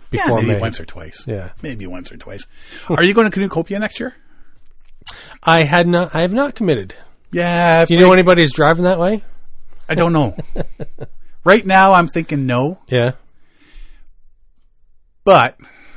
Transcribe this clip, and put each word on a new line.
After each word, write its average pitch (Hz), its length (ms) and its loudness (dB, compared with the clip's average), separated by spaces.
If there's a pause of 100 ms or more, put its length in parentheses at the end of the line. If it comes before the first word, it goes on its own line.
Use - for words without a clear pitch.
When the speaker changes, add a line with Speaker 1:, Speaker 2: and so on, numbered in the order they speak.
(120)
Speaker 1:
Yeah, 381 100 -2
Speaker 2:
before 123 220 0
Speaker 1:
maybe 117 100 0
Speaker 2:
May. 101 60 -2
Speaker 1:
once 113 200 -6
or 87 60 -12
twice. - 400 -16
Speaker 2:
Yeah. 101 240 -8 (140)
Speaker 1:
Maybe 110 240 -10
once 90 240 -12
or - 60 -18
twice. - 280 -16 (440)
Are 165 140 2
you 196 120 2
going 220 120 4
to 185 120 -6
Canoecopia 196 400 -6
next 214 200 -8
year? - 140 -10 (1300)
Speaker 2:
I 165 220 2
had 175 240 2
not, 175 260 0
I 160 80 -2
have 180 100 -2
not 269 220 -2
committed. 143 400 -2 (380)
Speaker 1:
Yeah, 175 540 2
Speaker 2:
Do 170 100 2
you 175 40 6
Speaker 1:
if 180 40 10
Speaker 2:
know 180 60 10
Speaker 1:
we 185 40 8
Speaker 2:
anybody 180 300 4
who's 139 80 2
driving 160 320 2
that 180 160 0
way? 202 240 -2 (680)
Speaker 1:
I 160 60 -2
don't 170 180 2
know. 135 240 0 (160)
Speaker 2:
<laughs> - 100 -2 (800)
Speaker 1:
Right 196 220 4
now, 190 280 6
I'm 175 140 4
thinking 156 380 -4
no. 127 420 -2
Speaker 2:
Yeah. 123 260 0 (2000)
Speaker 1:
But 147 340 4 (400)